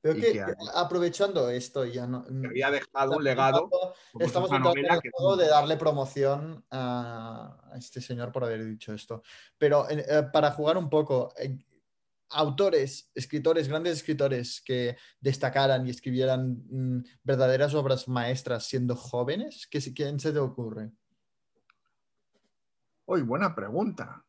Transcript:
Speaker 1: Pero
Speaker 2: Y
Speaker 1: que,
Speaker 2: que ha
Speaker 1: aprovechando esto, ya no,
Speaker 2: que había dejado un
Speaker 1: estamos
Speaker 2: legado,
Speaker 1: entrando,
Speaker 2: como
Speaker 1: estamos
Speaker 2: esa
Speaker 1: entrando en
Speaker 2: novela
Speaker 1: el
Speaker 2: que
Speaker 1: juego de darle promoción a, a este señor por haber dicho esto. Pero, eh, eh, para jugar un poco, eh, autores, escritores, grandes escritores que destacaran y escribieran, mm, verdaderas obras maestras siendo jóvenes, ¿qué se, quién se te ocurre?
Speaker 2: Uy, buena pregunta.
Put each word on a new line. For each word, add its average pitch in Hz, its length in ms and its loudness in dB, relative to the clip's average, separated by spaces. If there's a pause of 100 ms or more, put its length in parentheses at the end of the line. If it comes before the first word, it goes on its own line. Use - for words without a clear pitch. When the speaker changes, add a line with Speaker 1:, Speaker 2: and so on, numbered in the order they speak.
Speaker 1:
Pero 156 180 0
Speaker 2:
Y - 20 -2
Speaker 1:
que, 226 120 4
Speaker 2:
que 104 80 -2
ha - 400 -4
Speaker 1:
aprovechando 175 680 0
esto, 123 380 -4
ya 120 200 -6
no, 123 180 -6
Speaker 2:
que 131 220 -6
había 131 240 -2
dejado 139 460 0
un 156 60 -2
Speaker 1:
estamos - 20 -2
Speaker 2:
legado, 135 400 4
Speaker 1:
entrando, 180 300 -2 (180)
Speaker 2:
como 170 140 -2
Speaker 1:
estamos 180 220 0
Speaker 2:
esa 143 80 2
Speaker 1:
entrando 170 220 4
en 143 40 0
Speaker 2:
novela 165 120 4
Speaker 1:
el 170 60 2
Speaker 2:
que 123 120 -10
Speaker 1:
juego 190 240 2
de 175 120 4
darle 151 280 6
promoción 143 960 0
a, 117 880 -8 (140)
a 127 60 -14
este 123 220 -14
señor 120 300 -8
por 123 140 -4
haber 113 200 -4
dicho 110 280 -10
esto. 113 300 -12 (340)
Pero, 147 320 4
eh, 151 180 -2
eh, 151 240 4
para 147 220 4
jugar 151 240 2
un 165 140 -2
poco, 147 480 0
eh, 135 200 -6 (680)
autores, 147 880 0
escritores, 147 540 0
grandes 165 260 0
escritores 135 680 -2
que 123 380 -2 (200)
destacaran 135 680 2
y 123 40 -4
escribieran, 127 760 0
mm, 127 360 -4 (200)
verdaderas 135 500 4
obras 135 320 0
maestras 123 600 -2
siendo 123 280 -2
jóvenes, 127 760 -6
¿qué 147 100 -4
se, 131 140 -10
quién 143 260 -4
se 151 120 -2
te 147 60 0
ocurre? 110 540 -6 (2250)
Speaker 2:
Uy, 180 160 2
buena 143 320 0
pregunta. 110 760 -6